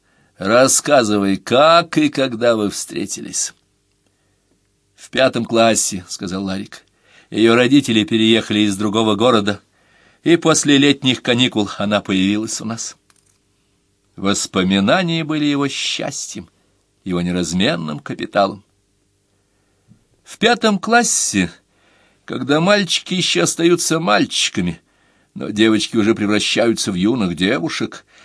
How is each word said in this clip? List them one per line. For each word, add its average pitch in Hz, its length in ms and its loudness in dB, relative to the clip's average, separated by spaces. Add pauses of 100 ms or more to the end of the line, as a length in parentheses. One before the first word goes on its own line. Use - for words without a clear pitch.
(380)
Рассказывай, 107 1000 2
как 160 600 2
и 151 100 2
когда 120 480 0
вы 104 140 0
встретились». - 840 -8 (1400)
«В - 160 -20
пятом 127 340 0
классе, — 110 640 0
сказал 95 360 -8
Ларик, — 98 400 -10 (460)
её 113 240 4
родители 123 500 4
переехали 110 560 2
из 104 160 0
другого 107 400 0
города, 104 440 2 (640)
и 165 140 4
после 147 420 2
летних 135 420 2
каникул 117 480 0 (100)
она 104 220 0
появилась 101 600 -2
у 113 40 -14
нас». 113 320 -10 (1200)
Воспоминания 101 1080 0
были 151 220 -4
его 143 220 0
счастьем, - 800 -8 (540)
его 90 200 -4
неразменным 87 760 -2
капиталом. 101 640 -4 (1600)
В - 160 -20
пятом 220 400 2
классе, 214 720 0 (720)
когда 135 360 -2
мальчики 202 540 0
ещё 175 280 -2
остаются 170 560 0
мальчиками, 175 840 -2 (540)
но - 160 -8
девочки 107 460 2
уже 110 180 2
превращаются 104 800 0
в - 20 -4
юных 95 420 0
девушек, 123 680 -4 (200)